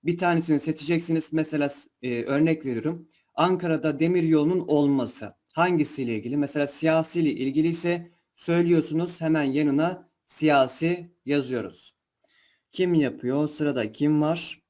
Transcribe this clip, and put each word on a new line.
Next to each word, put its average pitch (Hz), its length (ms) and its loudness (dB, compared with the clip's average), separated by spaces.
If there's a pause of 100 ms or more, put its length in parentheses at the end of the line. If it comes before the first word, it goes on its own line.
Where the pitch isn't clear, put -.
bir 170 140 -2
tanesini 165 420 0
seçeceksiniz. 160 720 -2
Mesela, 156 360 -2 (340)
e, 120 200 -4
örnek 156 440 0
veriyorum. 135 420 -4 (260)
Ankara'da 160 640 0
demir 170 220 2
yolunun 160 460 2
olması. 139 640 0 (200)
Hangisiyle 151 600 0
ilgili? 120 220 -4
Mesela 143 300 -2
siyasiyle 160 640 0
ilgili 139 380 -2
ise 170 420 -4 (260)
söylüyorsunuz. 170 840 0
Hemen 160 220 2
yanına 147 680 0 (180)
siyasi 156 840 0 (140)
yazıyoruz. 127 680 -4 (760)
Kim 180 220 0
yapıyor? 143 540 0
Sırada 127 440 -2
kim 151 300 2
var? 165 480 -4